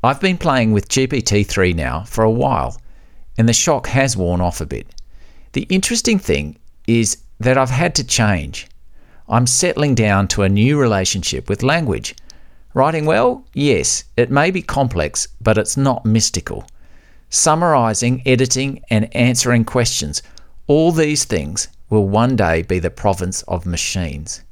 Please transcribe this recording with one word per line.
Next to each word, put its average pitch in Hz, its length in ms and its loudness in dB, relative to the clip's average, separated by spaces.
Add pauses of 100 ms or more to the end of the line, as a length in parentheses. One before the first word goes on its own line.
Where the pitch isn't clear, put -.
I've 143 180 0
been 185 160 0
playing 131 360 2
with 101 160 0
G 131 180 0
P 127 160 -2
T 104 220 2
three 92 280 2
now 76 300 -4
for - 220 -2
a 110 60 4
while, 90 460 0 (600)
and 113 100 6
the 117 40 4
shock 135 340 0
has 135 300 0
worn 90 240 0
off 87 200 -2
a 78 60 -6
bit. 58 220 -10 (640)
The - 180 -4
interesting 220 480 0
thing 73 400 -2 (300)
is 113 300 0 (200)
that 127 180 2
I've 131 140 2
had 151 240 0
to 139 100 -2
change. 90 640 0 (600)
I'm 123 180 2
settling 147 480 2
down 101 340 2
to - 140 0
a 98 60 2
new 107 280 4
relationship 95 720 0
with 101 140 -2
language. 131 540 -2 (580)
Writing 151 320 0
well? 127 480 0
Yes, 135 480 0 (140)
it 120 120 2
may 147 220 2
be 185 100 -2
complex, 92 680 -2 (120)
but 110 160 2
it's - 200 -2
not 135 280 0
mystical. - 640 0 (640)
Summarizing, 127 960 2
editing, 131 640 0
and 110 240 0
answering 123 500 2
questions, - 600 -2 (420)
all 160 240 4
these 151 340 0
things 80 440 -4 (220)
will 107 180 2
one 113 260 2
day 85 280 2
be 90 180 -2
the 85 100 -2
province 95 520 -4
of 87 240 -6
machines. 82 840 -6